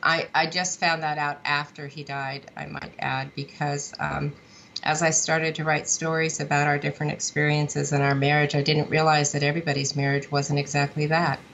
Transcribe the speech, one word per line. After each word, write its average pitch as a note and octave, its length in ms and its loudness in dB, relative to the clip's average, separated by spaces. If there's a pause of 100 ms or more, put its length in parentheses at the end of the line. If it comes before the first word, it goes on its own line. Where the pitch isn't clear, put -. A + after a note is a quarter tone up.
I, E3 320 2
I D#3+ 120 4
just F3 340 -4
found E3 240 2
that D3+ 140 -2
out D3 260 -2
after D3 420 -4
he C#3+ 160 -12
died, C#3 540 -8
I D3 100 -10
might D3 320 -12
add, C3+ 380 -4
because, C#3+ 640 -6
um, C#3+ 320 -4 (500)
as D#3 200 0
I E3 80 4
started D#3+ 460 0
to D#3 80 -4
write D3+ 240 0
stories D#3+ 520 0
about D3 260 2
our C#3+ 120 4
different D3 340 -2
experiences D3 800 0
in C#3 100 2
our C#3 120 4
marriage, C#3+ 400 4
I C#3+ 80 4
didn't D3+ 280 2
realize D3+ 420 4
that C#3+ 100 0
everybody's C#3+ 540 0
marriage C#3 340 0
wasn't C#3+ 280 0
exactly C#3+ 480 0
that D#3 340 0 (140)